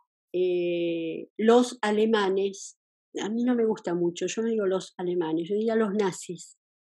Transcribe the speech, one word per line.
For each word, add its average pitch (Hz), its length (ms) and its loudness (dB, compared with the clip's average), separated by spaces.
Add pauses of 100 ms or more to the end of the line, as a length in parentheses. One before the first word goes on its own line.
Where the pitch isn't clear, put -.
(320)
eh, 170 1040 -2
los 240 460 4
alemanes, 208 960 0 (420)
a 185 80 -4
mí 233 160 -2
no 247 100 2
me 233 120 2
gusta 208 280 -2
mucho, 175 320 0
yo 220 160 -4
no 226 60 0
digo 220 180 0
los 185 300 -2
alemanes, 170 520 -2
yo 202 60 -2
diría 220 220 2
los 214 160 2
nazis, 190 640 -4 (280)